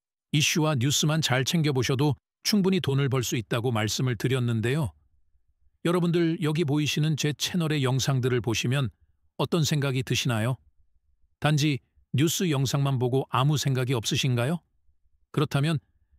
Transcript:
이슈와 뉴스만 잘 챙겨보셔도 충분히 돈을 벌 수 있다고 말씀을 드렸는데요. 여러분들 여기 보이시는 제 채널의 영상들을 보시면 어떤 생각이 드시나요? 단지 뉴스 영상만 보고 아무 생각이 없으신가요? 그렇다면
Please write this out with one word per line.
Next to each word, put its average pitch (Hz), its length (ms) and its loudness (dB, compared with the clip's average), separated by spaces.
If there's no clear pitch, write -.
이슈와 156 440 2
뉴스만 147 460 0
잘 156 220 0
챙겨보셔도 143 720 0
충분히 190 360 2
돈을 139 300 0
벌 127 140 0
수 - 120 -4
있다고 123 360 -2
말씀을 113 440 0
드렸는데요. 120 800 -2
여러분들 170 580 2
여기 156 220 0
보이시는 151 540 0
제 151 160 -2
채널의 156 500 -2
영상들을 127 560 0
보시면 120 500 -2
어떤 160 300 0
생각이 135 380 0
드시나요? 120 520 -2
단지 147 400 2
뉴스 165 360 0
영상만 139 480 0
보고 127 320 0
아무 139 280 2
생각이 131 360 0
없으신가요? 127 640 -2
그렇다면 147 480 -2